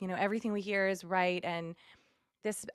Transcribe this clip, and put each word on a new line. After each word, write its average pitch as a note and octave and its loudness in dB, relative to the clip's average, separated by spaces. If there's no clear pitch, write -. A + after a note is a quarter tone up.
you F#3+ -4
know, F#3 -2
everything G#3+ 0
we G#3 0
hear G3 2
is F#3+ 0
right. F3+ 2
And E3+ -4
this G#3+ -4